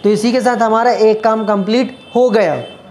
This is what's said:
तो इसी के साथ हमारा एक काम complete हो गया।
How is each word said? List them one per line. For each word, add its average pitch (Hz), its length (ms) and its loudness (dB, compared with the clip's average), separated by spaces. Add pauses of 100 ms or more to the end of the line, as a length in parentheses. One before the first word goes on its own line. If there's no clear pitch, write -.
तो 208 60 2
इसी 214 220 0
के 254 80 0
साथ 247 180 0
हमारा 226 340 2
एक 214 320 2
काम 220 220 0
complete 214 500 -2 (180)
हो 247 160 2
गया। 170 320 0 (280)